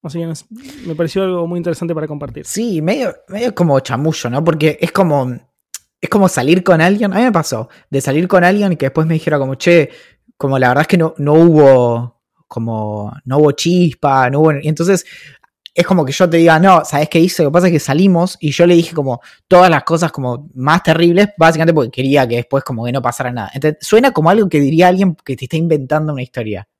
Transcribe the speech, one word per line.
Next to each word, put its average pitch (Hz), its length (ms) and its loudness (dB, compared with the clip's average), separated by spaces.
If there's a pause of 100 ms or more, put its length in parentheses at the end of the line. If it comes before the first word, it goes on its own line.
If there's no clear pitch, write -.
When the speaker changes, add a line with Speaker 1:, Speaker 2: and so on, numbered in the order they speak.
Speaker 1:
Así 165 160 -10
que 165 120 -8 (540)
me 165 100 -8
pareció 170 280 -4
algo 175 240 -4
muy 175 100 -6
interesante 170 360 -6
para 156 140 -8
compartir. 147 380 -14
Speaker 2:
Sí, 202 360 -6
medio, 208 320 -4 (140)
medio 214 260 -6
como 151 260 2
chamullo, 131 500 -4
¿no? 139 140 -4
Porque 156 360 0
es 165 120 -4
como, 143 440 -2 (640)
es - 100 -8
como 190 200 2
salir 160 340 0
con 170 160 2
alguien. 196 320 0
A 185 60 -2
mí 233 60 2
me 247 80 2
pasó 143 360 -4 (220)
de 139 100 -2
salir 147 280 -2
con 185 160 4
alguien 196 280 0
y 160 60 -2
que 139 80 -4
después 160 220 -2
me 160 80 0
dijera 151 240 -2
como, 135 160 -4
"Che, 170 340 2 (480)
como 135 220 -2
la 127 100 2
verdad 135 140 2
es - 40 -2
que 185 100 0
no, 160 200 0
no 147 160 0
hubo, 135 880 4 (260)
como, 107 640 -8 (140)
no 131 140 -2
hubo 151 120 4
chispa, 147 800 0
no 143 120 0
hubo", 156 120 4
y 143 140 -6
entonces 170 360 0 (680)
es 175 120 0
como 175 200 0
que 135 80 -6
yo 180 160 2
te 165 80 0
diga, 165 220 6
"No, 180 260 4
¿sabés 147 240 -4
qué 160 100 0
hice? 170 240 0
Lo 143 60 2
que 143 40 -6
pasa 180 140 2
es 175 60 2
que 151 60 0
salimos", 175 600 0
y 151 120 -4
yo 170 160 2
le 175 80 4
dije 170 180 0
como 135 260 -6 (280)
todas 180 220 6
las 156 140 0
cosas 165 280 -2
como 127 420 -8
más 143 300 0
terribles, 175 540 2
básicamente 160 360 2
porque 135 180 0
quería 135 360 0
que 120 80 -4
después 131 280 -4
como 117 220 -8
que 120 60 -6
no 135 100 -4
pasara 123 300 -6
nada. 113 220 -8
Entonces, 151 280 -2
suena 240 300 2
como 160 180 0
algo 208 180 2
que 151 120 0
diría 160 280 2
alguien 185 380 2
que 135 100 -8
te 127 100 -14
está 160 120 -6
inventando 156 560 -2
una 131 80 -8
historia. 110 460 -10 (120)